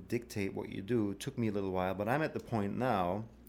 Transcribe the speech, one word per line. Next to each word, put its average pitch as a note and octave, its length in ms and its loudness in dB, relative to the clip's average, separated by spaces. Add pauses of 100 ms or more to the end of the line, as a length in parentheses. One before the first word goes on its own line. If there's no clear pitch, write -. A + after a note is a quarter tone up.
dictate G#2+ 460 -2
what - 160 -4
you - 120 -6
do, G2+ 340 2
took - 220 -8
me A#2 100 2
a G#2+ 40 2
little G2 200 0
while, F#2 220 2
but G2 160 0
I'm C#3+ 120 4
at D#3 120 0
the A2 60 -2
point G2+ 380 0
now, G#2 460 2 (260)